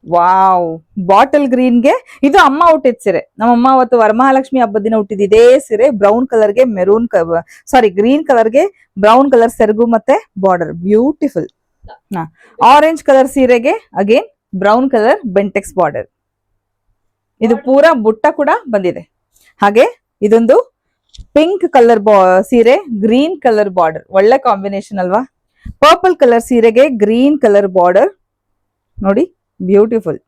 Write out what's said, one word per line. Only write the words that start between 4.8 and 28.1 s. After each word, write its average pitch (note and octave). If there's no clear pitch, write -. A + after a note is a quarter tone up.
ದಿನ A3
ಹುಟ್ಟಿದ G3+
ಇದೇ A#3
ಸೀರೆ A#3
ಬ್ರೌನ್ A3
ಕಲರ್‌ಗೆ A3
ಮೆರೂನ್ G#3+
ಕ-, F3
ಸಾರಿ, A3+
ಗ್ರೀನ್ A#3+
ಕಲರ್‌ಗೆ A#3+
ಬ್ರೌನ್ A#3+
ಕಲರ್ A#3
ಸೆರಗು A3
ಮತ್ತೆ A#3
ಬಾರ್ಡರ್. F3
ಬ್ಯೂಟಿಫುಲ್. A3
ಹಾ, E3
ಆರೆಂಜ್ D4
ಕಲರ್ C4+
ಸೀರೆಗೆ B3+
again A3+
ಬ್ರೌನ್ A3
ಕಲರ್ B3+
ಬೆಂಟೆಕ್ಸ್ G3
ಬಾರ್ಡರ್. D3+
ಇದು A3+
ಪೂರಾ C#4
ಬುಟ್ಟ A3
ಕೂಡ D4
ಬಂದಿದೆ. F3+
ಹಾಗೆ G#3
ಇದೊಂದು A3+
ಪಿಂಕ್ F4+
ಕಲರ್ A#3
ಬಾ-, F#3+
ಸೀರೆ, A#3+
ಗ್ರೀನ್ C4
ಕಲರ್ G#3+
ಬಾರ್ಡರ್, E3
ಒಳ್ಳೆ G3+
ಕಾಂಬಿನೇಷನ್ G3
ಅಲ್ವಾ? F#3
ಪರ್ಪಲ್ F4
ಕಲರ್ A#3
ಸೀರೆಗೆ A#3
ಗ್ರೀನ್ A#3+
ಕಲರ್ G3+
ಬಾರ್ಡರ್ F#3